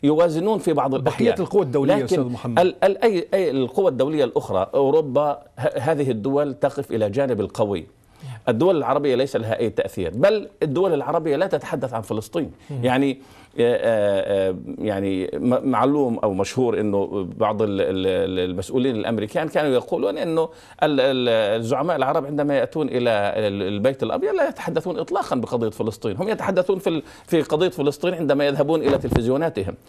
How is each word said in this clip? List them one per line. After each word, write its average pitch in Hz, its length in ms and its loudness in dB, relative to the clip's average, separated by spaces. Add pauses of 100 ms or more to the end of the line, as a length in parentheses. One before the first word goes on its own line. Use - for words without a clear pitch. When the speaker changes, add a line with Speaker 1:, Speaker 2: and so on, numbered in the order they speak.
Speaker 1:
يوازنون 165 560 2
في 165 140 0
بعض 147 180 0
Speaker 2:
بقية 131 100 0
Speaker 1:
الأحيان. 226 380 2
Speaker 2:
القوى 190 220 2
الدولية، 139 340 2
Speaker 1:
لكن 135 80 0
Speaker 2:
أستاذ 127 200 0
محمد. 123 360 -2
Speaker 1:
ال-، 180 240 4
ال-، 196 200 2
أي، 202 300 2
أي 185 180 2
القوى 135 360 2
الدولية 143 360 2
الأخرى، 98 500 0
أوروبا، 143 640 2 (200)
ه-، 147 200 -2
هذه 139 320 0
الدول 139 420 0
تقف - 380 -2
إلى 107 180 0
جانب 110 320 0
القوي. 98 440 -2 (640)
الدول 160 280 4
العربية 135 380 2
ليس 135 200 0
لها 110 240 -2
أي 113 100 0
تأثير، 95 460 -4
بل 196 340 2 (140)
الدول 170 300 0
العربية 151 420 0
لا 175 120 0
تتحدث 139 460 -4
عن 113 80 -4
فلسطين. 110 500 -6 (180)
Speaker 2:
مم. 143 140 -8
Speaker 1:
يعني، 135 280 2 (480)
آه، 120 160 4
آه، 101 760 2
آه، 90 60 -2 (220)
يعني 98 560 -2
م-، 123 360 0
معلوم 127 540 2
أو 104 100 2
مشهور 101 460 0
إنه 101 480 -2 (100)
بعض 107 240 0
ال-، 101 200 0
ال-، 95 260 0
ال-، 92 440 0
المسؤولين 123 440 -2
الأمريكان 110 520 -4
كانوا 151 240 0
يقولون 127 460 -2
إنه 165 240 0 (420)
ال-، 151 160 2
ال-، 117 600 2
الزعماء 135 360 0
العرب 139 300 0
عندما 143 320 0
يأتون 135 300 -2
إلى 123 220 0
ال-، 101 640 0
البيت 131 300 0
الأبيض 370 300 -2
لا 330 160 0
يتحدثون 175 500 -4
إطلاقا 330 360 -2
بقضية 117 340 -2
فلسطين، 107 480 -4
هم 185 100 -4
يتحدثون 190 520 0
في 185 100 -2
ال-، 160 140 -2 (240)
في 165 140 2
قضية 170 280 0
فلسطين 151 440 -2
عندما 143 340 0
يذهبون 147 340 0
إلى 139 160 2
تلفزيوناتهم، 127 800 0 (140)